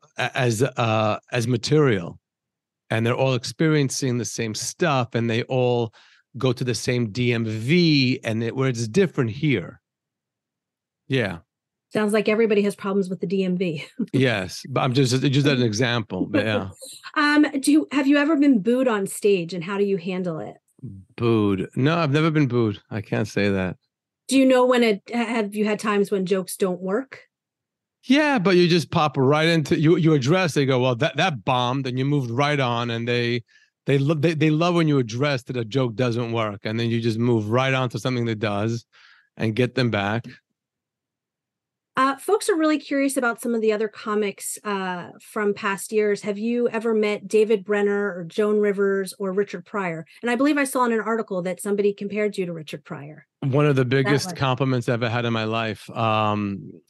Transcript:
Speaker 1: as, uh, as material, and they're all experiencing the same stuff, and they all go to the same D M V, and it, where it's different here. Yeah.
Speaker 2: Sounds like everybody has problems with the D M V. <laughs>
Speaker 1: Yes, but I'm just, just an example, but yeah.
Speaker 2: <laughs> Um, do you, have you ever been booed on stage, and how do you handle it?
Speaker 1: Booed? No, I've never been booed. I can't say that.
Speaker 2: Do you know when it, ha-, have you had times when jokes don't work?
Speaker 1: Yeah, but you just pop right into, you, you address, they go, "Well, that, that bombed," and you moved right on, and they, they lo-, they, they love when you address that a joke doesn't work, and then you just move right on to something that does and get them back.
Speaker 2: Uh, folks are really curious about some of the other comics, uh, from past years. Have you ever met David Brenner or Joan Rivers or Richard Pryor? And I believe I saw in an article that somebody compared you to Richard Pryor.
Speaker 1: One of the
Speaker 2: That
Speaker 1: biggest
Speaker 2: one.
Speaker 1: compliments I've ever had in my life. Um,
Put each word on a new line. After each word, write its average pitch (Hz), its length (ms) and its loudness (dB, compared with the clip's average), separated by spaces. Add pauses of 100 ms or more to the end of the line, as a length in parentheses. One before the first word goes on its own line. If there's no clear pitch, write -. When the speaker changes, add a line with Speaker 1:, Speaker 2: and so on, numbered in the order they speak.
(160)
Speaker 1:
as, 120 460 -2
uh, 110 560 0 (120)
as 120 160 -4
material, 120 720 0 (720)
and 113 160 0
they're 120 80 2
all 131 200 0
experiencing 135 840 0
the 113 60 -4
same 110 300 -6
stuff, 135 600 -2
and 117 160 0
they 117 140 0
all 123 480 0 (460)
go 120 140 2
to 123 120 -4
the 120 100 -2
same 120 360 -2
D 120 220 0
M 113 140 0
V, 135 760 2
and 113 220 -2
it, 113 100 -4
where 131 140 0
it's 117 200 -4
different 135 420 0
here. 117 500 -2 (1300)
Yeah. 107 300 -2 (560)
Speaker 2:
Sounds 214 180 0
like 214 160 2
everybody 214 340 2
has 202 140 0
problems 196 320 -2
with 185 120 -8
the 196 60 -6
D 190 160 -2
M 180 140 0
V. 170 300 -4 (120)
<laughs> - 140 -6
Speaker 1:
Yes, 113 560 0
but 135 140 -2
I'm 131 100 0
just, 131 300 2
just 143 240 2
an 131 160 2
example, 113 640 -2
but 104 180 0
yeah. 101 240 -2 (240)
Speaker 2:
<laughs> - 240 -20
Um, 294 300 4 (120)
do 277 140 2
you, 302 180 4
have 269 160 0
you 285 120 6
ever 294 180 2
been 269 240 6
booed 247 260 2
on 202 200 0
stage, 185 480 0
and 165 100 -6
how 196 140 -6
do 202 60 4
you 196 120 0
handle 180 420 -4
it? - 180 -12 (600)
Speaker 1:
Booed? 104 580 2
No, 147 220 2
I've 156 160 0
never 156 180 4
been 151 180 2
booed. 117 420 0
I 110 100 -6
can't 117 260 -4
say 101 220 0
that. 92 300 -2 (500)
Speaker 2:
Do 262 80 2
you 269 80 6
know 254 220 4
when 247 160 4
it, 214 180 2 (100)
ha-, 233 140 -2
have 208 300 -4
you 208 100 0
had 214 140 -2
times 202 320 0
when 190 160 -2
jokes 190 320 -2
don't 180 240 -2
work? 208 400 -6 (840)
Speaker 1:
Yeah, 285 340 4
but 185 180 4
you 180 120 6
just 160 220 2
pop 151 260 0
right 147 320 4
into, 165 320 2
you, 165 160 6
you 160 160 4
address, 151 400 2
they 143 140 2
go, 131 140 2
"Well, 127 160 2
that, 139 200 -2
that 156 300 -2
bombed," 127 400 0
and 127 120 -6
you 131 60 -2
moved 143 260 0
right 143 300 0
on, 120 300 0
and 117 180 -4
they, 120 340 0 (440)
they 139 120 2
lo-, 139 160 2
they, 160 200 0
they 156 160 2
love 170 240 2
when 170 120 2
you 143 120 2
address 123 460 -2
that 127 120 -8
a 117 80 -4
joke 120 300 -2
doesn't 117 380 -2
work, 107 320 -2
and 110 140 -4
then 117 120 -2
you 117 100 0
just 113 180 -2
move 117 320 0
right 131 240 0
on 131 140 0
to - 100 -6
something 123 280 -4
that 110 120 -4
does 110 460 -2 (520)
and 107 200 -2
get 123 180 0
them 123 160 0
back. 104 340 -2 (1700)
Speaker 2:
Uh, 269 180 2
folks 415 340 -2
are 359 60 2
really 311 220 2
curious 277 380 -2
about 240 240 -2
some 240 140 -2
of 220 80 -2
the 220 100 2
other 208 160 -2
comics, 208 760 -4
uh, 190 440 -6 (100)
from 208 360 -2
past 196 360 -6
years. 214 300 0
Have 202 160 -4
you 233 320 0
ever 226 240 -2
met 208 340 0
David 214 380 2
Brenner 202 500 0
or 180 100 -8
Joan 208 360 0
Rivers 196 580 0
or 190 140 -4
Richard 196 320 -4
Pryor? 170 400 -6 (160)
And 240 100 -4
I 240 40 0
believe 285 240 2
I 277 60 2
saw 262 200 0
in 233 80 0
an 220 80 0
article 208 420 -4
that 180 160 -6
somebody 202 360 0
compared 202 420 -4
you 190 80 -2
to 175 80 -8
Richard 156 320 -12
Pryor. 151 420 -16 (140)
Speaker 1:
One 143 240 2
of 143 120 4
the 131 80 4
Speaker 2:
That 123 40 -4
Speaker 1:
biggest 135 380 2
Speaker 2:
one. 170 100 -8
Speaker 1:
compliments 131 540 -2
I've 117 120 0
ever 120 60 0
had 120 160 -2
in 117 80 0
my 110 120 -2
life. 110 440 -4
Um, 104 840 -2 (200)